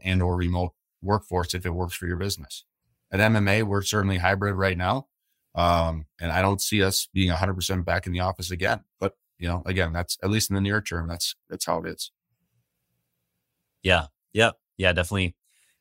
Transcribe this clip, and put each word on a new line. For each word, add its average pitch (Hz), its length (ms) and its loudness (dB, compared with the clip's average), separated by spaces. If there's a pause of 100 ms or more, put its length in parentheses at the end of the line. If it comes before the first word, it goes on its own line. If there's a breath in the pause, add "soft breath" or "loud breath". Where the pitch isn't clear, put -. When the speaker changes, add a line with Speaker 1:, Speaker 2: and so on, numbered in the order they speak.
Speaker 1:
and 92 180 2
or 90 140 2
remote 90 380 0 (280)
workforce 90 520 -2
if 92 120 -4
it 92 40 -2
works 87 240 -4
for - 140 -8
your 87 100 -2
business. 92 480 -6 (460)
At 95 100 2
M 110 140 6
M 104 120 4
A, 104 160 4
we're 101 180 0
certainly 98 360 2
hybrid 98 380 2
right 95 220 0
now. 101 300 0 (480)
Um, 82 520 2 (120)
and 82 120 -4
I 90 100 2
don't 98 200 2
see 104 220 2
us 95 300 0
being 95 160 2
a 85 80 0
hundred 95 160 0
percent 90 320 -2
back 87 220 -2
in 92 40 -4
the 90 100 -2
office 92 300 -4
again. 98 320 -2 (160)
But, - 160 -4 (240)
you 87 80 -4
know, 85 180 -2
again, 90 280 0
that's, 82 280 -4
at 95 80 -2
least 104 200 0
in 98 60 -2
the 98 60 0
near 101 200 0
term, 85 260 -6
that's, - 280 -6 (140)
that's - 160 -10
how 82 180 -2
it 87 40 -8
is. - 240 -12 (1700)
Speaker 2:
Yeah. 87 240 4 (260)
Yep. 110 240 4 (200)
Yeah, 92 140 4
definitely. 87 440 0 (460)